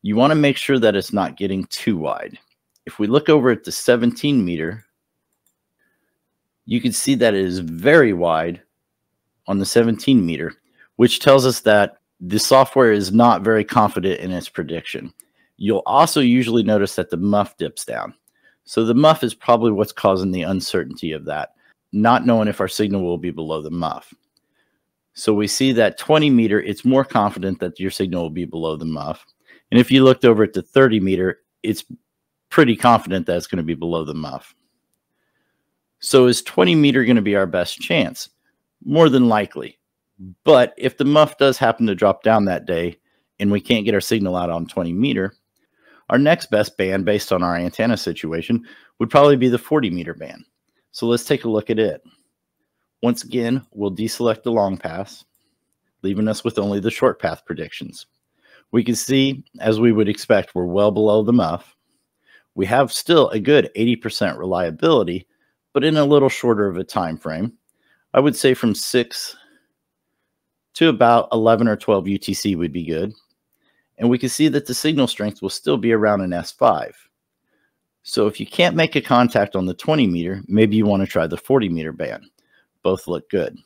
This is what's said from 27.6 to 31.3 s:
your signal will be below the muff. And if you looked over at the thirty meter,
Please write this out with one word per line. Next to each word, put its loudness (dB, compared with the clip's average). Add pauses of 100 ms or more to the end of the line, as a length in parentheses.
your -6
signal -4
will -6
be -8
below -6
the -10
muff. -8 (440)
And 6
if 2
you 6
looked 6
over 6
at -2
the -4
thirty 2
meter, -2 (200)